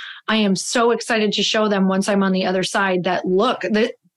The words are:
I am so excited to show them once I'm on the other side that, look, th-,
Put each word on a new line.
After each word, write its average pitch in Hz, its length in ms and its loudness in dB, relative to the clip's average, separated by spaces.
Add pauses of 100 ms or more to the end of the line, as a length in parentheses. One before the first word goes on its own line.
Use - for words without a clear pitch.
(280)
I 214 80 0
am 202 200 2
so 233 360 0
excited 220 400 0
to 202 100 -2
show 214 260 0
them 190 200 2
once 190 200 0
I'm 202 140 2
on 190 100 2
the 185 140 0
other 185 160 0
side 185 420 -2
that, 180 220 -2
look, 196 360 0
th-, 214 300 0 (240)